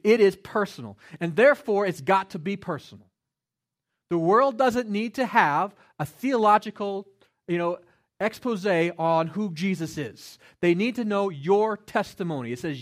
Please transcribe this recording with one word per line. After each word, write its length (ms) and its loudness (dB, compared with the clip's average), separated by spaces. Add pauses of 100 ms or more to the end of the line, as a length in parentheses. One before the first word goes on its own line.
It 160 6
is 160 6
personal. 600 -6 (220)
And 160 -4
therefore, 500 4
it's 160 -4
got 300 2
to 80 -10
be 180 -6
personal. 500 -12 (1040)
The 80 0
world 380 4
doesn't 320 0
need 260 -4
to 120 -2
have 480 0 (240)
a 80 -4
theological, 1000 0 (400)
you 100 -2
know, 200 -2 (420)
expose 440 -4
on 640 0
who 260 -6
Jesus 460 -4
is. 400 -12 (220)
They 140 4
need 200 0
to 100 -4
know 260 -2
your 460 2
testimony. 760 -6
It 80 -8
says 220 -6